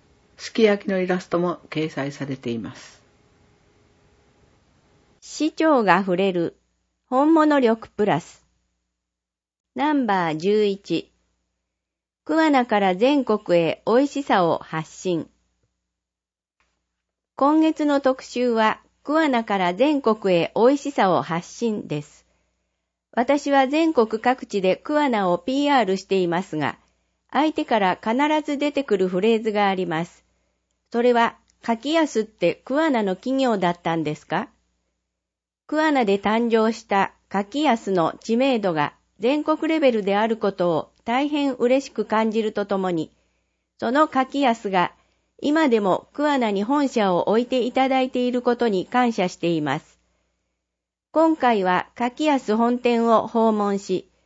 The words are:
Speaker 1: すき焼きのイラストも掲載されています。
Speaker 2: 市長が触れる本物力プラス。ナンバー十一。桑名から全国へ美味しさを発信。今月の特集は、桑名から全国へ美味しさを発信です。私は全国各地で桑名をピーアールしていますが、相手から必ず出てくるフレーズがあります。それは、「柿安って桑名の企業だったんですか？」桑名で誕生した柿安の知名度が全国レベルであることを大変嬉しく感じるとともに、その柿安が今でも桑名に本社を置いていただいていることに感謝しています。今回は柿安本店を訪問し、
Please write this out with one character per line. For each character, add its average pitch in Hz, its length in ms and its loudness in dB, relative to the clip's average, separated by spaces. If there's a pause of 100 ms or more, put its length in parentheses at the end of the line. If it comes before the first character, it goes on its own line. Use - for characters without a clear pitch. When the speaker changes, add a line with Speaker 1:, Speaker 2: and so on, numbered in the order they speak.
(380)
Speaker 1:
す - 160 -16
き 233 100 0
焼 202 220 2
き - 40 -8
の 190 100 -2
イ 185 80 -2
ラ 180 120 0
ス - 80 -16
ト 175 120 -2
も 175 200 -4 (100)
掲 156 200 -6
載 139 240 -8
さ 143 120 -12
れ 135 120 -8
て 120 140 -8
い 117 80 -4
ま - 160 -12
す。 - 260 -20 (2250)
Speaker 2:
市 - 320 -6
長 302 320 2
が 185 160 6
触 190 160 -2
れ 190 160 2
る 170 240 -2 (540)
本 285 240 2
物 302 260 4
力 226 300 0
プ 208 160 -2
ラ 156 160 0
ス。 - 240 -20 (1300)
ナ 277 160 0
ン 277 140 0
バ 180 260 0
ー 156 60 -4
十 208 260 2
一。 196 480 -4 (1120)
桑 320 260 2
名 254 160 2
か 214 140 0
ら 190 160 2
全 262 300 2
国 190 340 0
へ 160 260 -2
美 202 80 0 (100)
味 285 40 -2
し 285 160 -6
さ 196 220 2
を 156 120 0
発 - 320 -10
信。 175 400 -6 (2000)
今 294 240 2
月 311 260 0
の 285 140 2
特 254 240 0
集 247 280 -2
は、 220 280 0 (240)
桑 302 260 0
名 233 140 0
か 202 160 -2
ら 180 160 0
全 277 260 2
国 214 340 0
へ 165 200 0
美 190 60 0 (120)
味 285 60 0
し 285 120 -8
さ 196 200 2
を 139 100 2
発 165 260 -6
信 220 400 -6
で 151 140 -6
す。 - 240 -20 (840)
私 277 400 0
は 269 160 4
全 320 260 0
国 220 260 0
各 247 280 -2
地 202 140 -4
で 185 140 2
桑 294 340 -2
名 202 200 0
を 175 80 2
ピ 277 300 -2
ー 285 100 2
ア - 20 4
ー 214 60 2
ル 190 120 -2
し - 80 -10
て 190 100 -2
い 180 120 2
ま 170 140 -2
す 156 160 -8
が、 139 200 -4 (540)
相 302 220 0
手 302 120 -4
か 233 120 0
ら 190 240 0
必 226 140 -2 (280)
ず 285 140 -6
出 294 140 -2
て 277 120 -2
く 208 140 -2
る 185 100 0
フ 180 140 -2
レ 226 140 2
ー 220 80 -2
ズ 220 80 -4
が 202 160 0
あ 190 80 0
り 185 100 -2
ま 170 200 -4
す。 - 200 -20 (680)
そ 233 120 -2
れ 247 100 4
は、 233 220 0 (260)
「柿 233 320 -4
安 302 280 0
っ - 20 2
て - 420 -2
桑 311 240 0
名 233 140 0
の 185 120 -2
企 269 280 -2
業 226 160 0
だ 175 120 0
っ 175 80 -6
た 165 160 -4
ん 165 80 -2
で 151 120 -4
す - 100 -18
か？」 175 240 -6 (1160)
桑 311 240 0
名 262 140 2
で 196 120 2
誕 226 320 0
生 220 220 2
し - 120 -8
た 196 280 0 (180)
柿 202 340 -4
安 226 280 0
の 170 300 0
知 226 160 -2
名 254 220 2
度 190 140 -2
が 147 200 -2 (260)
全 294 240 0
国 311 240 -2
レ 320 120 0
ベ 269 120 4
ル 214 120 0
で 190 120 0
あ 214 100 0
る 226 120 -2
こ 202 140 -2
と 175 200 0
を 156 200 -2 (120)
大 269 260 -2
変 285 240 -2
嬉 254 320 0
し - 40 -16
く 214 160 -6
感 220 260 0
じ 220 100 -2
る 214 120 -4
と 208 120 -4
と 202 120 -2
も 185 140 -2
に、 160 200 -4 (680)
そ 226 120 -4
の 302 160 2
柿 269 340 -2
安 226 280 0
が 180 240 0 (480)
今 302 260 0
で 226 120 2
も 185 340 -2
桑 285 240 0
名 226 140 0
に 196 120 -2
本 277 240 0
社 202 260 0
を - 160 0
置 220 120 2
い 247 40 -2
て 254 180 -2
い 240 80 -4
た 262 180 0
だ 262 120 0
い 262 80 -2
て 247 180 -2
い 247 40 -2
る 247 100 -2
こ 247 140 0
と 240 120 -2
に 190 180 -2
感 247 260 0
謝 185 160 0
し - 80 -8
て 170 140 -4
い 165 120 0
ま 147 180 -2
す。 - 200 -20 (1120)
今 320 240 2
回 233 280 0
は 180 320 0
柿 247 300 -4
安 262 300 0
本 233 220 2
店 233 300 0
を 220 200 4
訪 226 240 2
問 202 280 -2
し、 185 280 -6 (180)